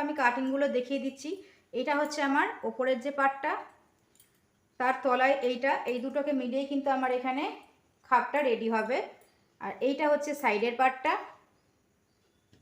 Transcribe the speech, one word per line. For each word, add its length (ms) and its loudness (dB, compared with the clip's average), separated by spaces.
আমি 100 -2
কাটিংগুলো 440 2
দেখিয়ে 280 -2
দিচ্ছি। 260 -8
এটা 200 0
হচ্ছে 280 -2
আমার 180 2
ওপরের 360 0
যে 140 -4
পার্টটা, 340 0
তার 140 2
তলায় 320 4
এইটা, 240 0
এই 140 -2
দুটোকে 360 -2
মিলিয়েই 320 -2
কিন্তু 240 -2
আমার 220 0
এখানে 260 -2
খাপটা 300 4
রেডি 260 0
হবে। 240 0
আর 120 -8
এইটা 240 0
হচ্ছে 180 0
সাইডের 380 2
পার্টটা, 320 2